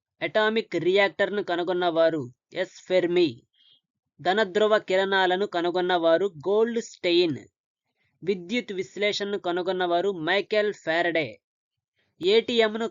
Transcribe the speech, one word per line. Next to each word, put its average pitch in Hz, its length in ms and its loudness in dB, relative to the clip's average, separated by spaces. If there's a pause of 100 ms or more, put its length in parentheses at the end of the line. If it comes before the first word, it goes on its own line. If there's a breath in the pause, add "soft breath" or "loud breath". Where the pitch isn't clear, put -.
(260)
అటామిక్ 214 500 0 (120)
రియాక్టర్ 190 500 2
ను 196 140 -2
కనుగొన్నవారు 165 680 0 (420)
ఎస్ - 120 -12 (140)
ఫెర్మి. 175 380 4 (920 soft breath)
ధనధ్రువ 202 520 2 (180)
కిరణాలను 190 680 2
కనుగొన్నవారు 175 720 2 (220)
గోల్డ్ 226 320 0 (100)
స్టెయిన్. 175 480 0 (840)
విద్యుత్ 190 600 -4
విశ్లేషణను 202 640 -4
కనుగొన్నవారు 180 640 0 (160)
మైకేల్ 208 440 0 (120)
ఫారడే. 165 440 -2 (920)
ఏటీఎం 220 600 2
ను 226 100 -4